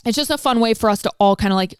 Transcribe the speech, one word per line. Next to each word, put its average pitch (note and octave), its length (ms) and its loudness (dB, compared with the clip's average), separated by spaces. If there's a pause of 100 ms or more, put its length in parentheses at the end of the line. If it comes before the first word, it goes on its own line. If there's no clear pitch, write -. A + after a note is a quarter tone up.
It's A#3 100 0
just - 140 -4
a - 80 -2
fun B3 220 0
way A3+ 160 2
for A3 160 0
us G3+ 100 -2
to - 180 -2
all G3 160 4
kinda, F#3+ 200 0
like, F#3 240 -4